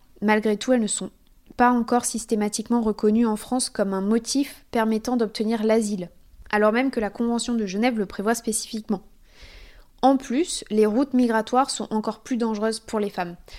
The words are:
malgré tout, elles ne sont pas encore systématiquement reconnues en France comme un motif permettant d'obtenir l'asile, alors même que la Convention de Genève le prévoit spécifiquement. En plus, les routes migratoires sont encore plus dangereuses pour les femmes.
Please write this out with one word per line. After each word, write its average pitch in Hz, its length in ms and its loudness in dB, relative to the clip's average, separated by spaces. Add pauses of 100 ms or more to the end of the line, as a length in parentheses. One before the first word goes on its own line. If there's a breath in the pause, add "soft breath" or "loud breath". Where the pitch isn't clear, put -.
(220)
malgré 214 360 2
tout, 254 160 0
elles 240 80 4
ne 208 60 0
sont - 240 -6 (440)
pas 240 160 4
encore 240 340 2
systématiquement 214 760 -2
reconnues 220 460 2
en 214 80 0
France 254 340 -4
comme 196 240 -2
un 190 80 -2
motif 226 720 -2
permettant 220 460 0
d'obtenir 220 460 -2
l'asile, 214 460 0 (400)
alors 214 240 4
même 254 180 2
que - 80 -4
la 208 100 -2
Convention 233 440 -2
de 226 120 0
Genève 220 320 0
le 202 80 -2
prévoit 208 300 -2
spécifiquement. 214 680 -6 (960 soft breath)
En 262 160 6
plus, 269 520 -4
les 214 160 4
routes 240 280 0
migratoires 247 560 2
sont - 220 -6
encore 214 280 -2
plus - 160 -6
dangereuses 220 460 -2
pour - 180 -6
les 202 100 -2
femmes. 175 280 -6 (220 loud breath)